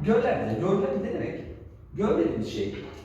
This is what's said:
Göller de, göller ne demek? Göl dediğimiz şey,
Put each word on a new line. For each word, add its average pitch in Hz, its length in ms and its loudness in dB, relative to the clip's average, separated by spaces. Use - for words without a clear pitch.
Göller - 460 4
de, - 100 0
göller 196 420 2
ne - 120 -4
demek? - 260 -4
Göl - 240 2
dediğimiz 110 340 0
şey, 101 220 -2